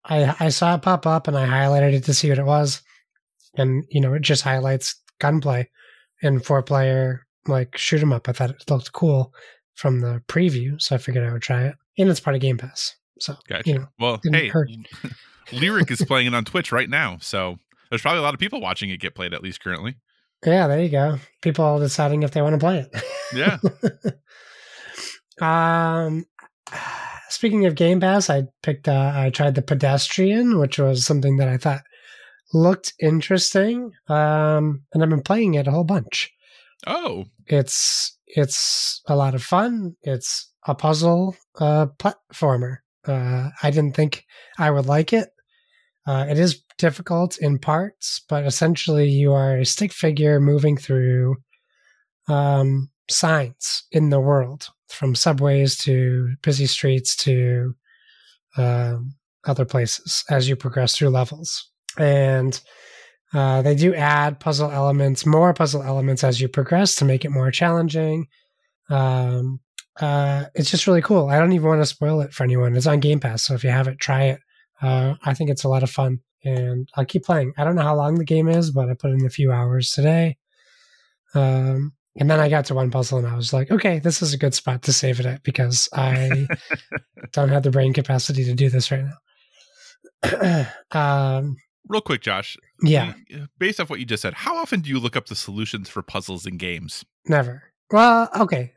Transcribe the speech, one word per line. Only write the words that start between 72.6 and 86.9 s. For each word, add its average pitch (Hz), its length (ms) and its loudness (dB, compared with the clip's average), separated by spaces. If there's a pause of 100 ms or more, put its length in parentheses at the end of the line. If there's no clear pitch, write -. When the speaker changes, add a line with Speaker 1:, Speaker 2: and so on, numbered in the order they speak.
Speaker 1:
It's 127 120 2
on 147 120 4
Game 147 200 2
Pass, 113 240 -4
so 135 100 -2
if 123 100 -4
you 127 60 2
have 131 180 2
it, 131 120 -8
try 135 260 0
it. 135 140 0 (420)
Uh, 131 420 0
I 139 100 0
think 147 160 -2
it's 139 140 -2
a 139 60 0
lot 131 140 2
of 123 60 0
fun, 127 300 -2 (240)
and 127 520 -4
I'll 135 100 -2
keep - 180 -2
playing. 147 340 0
I 147 60 -2
don't 170 120 0
know 160 80 2
how 151 120 2
long 147 200 0
the 165 100 0
game 160 240 2
is, 165 220 2
but 131 180 0
I 127 60 0
put 139 160 -4
in 131 140 2
a 123 40 0
few 131 220 0
hours 123 400 0
today. 160 460 2 (960)
Um, 131 600 0 (240)
and 147 120 2
then 156 100 4
I 151 100 4
got 147 160 2
to 135 100 -4
one 131 160 0
puzzle, 131 280 -2
and 120 80 -2
I 117 80 -4
was 120 180 -4
like, 135 180 0
"Okay, 185 280 2
this 156 220 0
is 147 120 0
a 135 40 -4
good 135 160 0
spot 127 300 -4
to 139 100 0
save 127 280 0
it 123 40 -2
at 127 180 -6
because 123 500 0
I 131 540 0 (420)
Speaker 2:
<laughs> - 420 -14